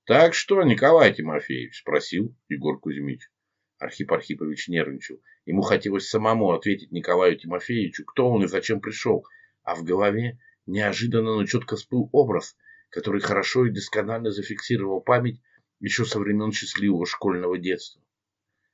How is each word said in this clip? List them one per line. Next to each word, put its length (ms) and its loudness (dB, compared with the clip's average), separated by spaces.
«Так 280 6
что, 300 2
Николай 500 8
Тимофеевич?» 640 -6
спросил 560 -2
Егор 320 -4
Кузьмич. 520 -8
Архип 320 -8
Архипович 560 -4
нервничал. 520 -4
Ему 160 0
хотелось 460 0
самому 440 2
ответить 400 -2
Николаю 440 2
Тимофеевичу, 680 -6
кто 240 0
он 140 4
и 40 2
зачем 340 -2
пришёл, 440 -2
а 120 -4
в 80 -8
голове 540 0
неожиданно, 720 0
но 100 0
чётко 300 -2
всплыл 360 -4
образ, 440 2
который 320 -4
хорошо 440 2
и 60 2
досконально 600 -4
зафиксировал 720 -4
память 400 0
ещё 260 -2
со 140 -2
времён 320 0
счастливого 540 0
школьного 520 -2
детства. 460 -6